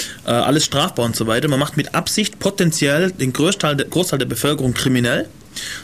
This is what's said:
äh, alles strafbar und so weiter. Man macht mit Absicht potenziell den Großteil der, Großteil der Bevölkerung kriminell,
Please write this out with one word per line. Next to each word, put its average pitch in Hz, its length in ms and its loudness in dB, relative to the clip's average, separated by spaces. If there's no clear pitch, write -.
äh, - 40 0
alles 135 340 2
strafbar 143 420 0
und 113 100 -2
so 113 120 -2
weiter. 120 200 2
Man 139 120 2
macht 147 160 -4
mit 139 180 -2
Absicht - 460 -2
potenziell 175 720 2
den 131 200 -2
Großteil 151 440 0
der, 139 100 -2
Großteil 160 320 0
der 131 80 0
Bevölkerung 131 480 0
kriminell, 127 540 0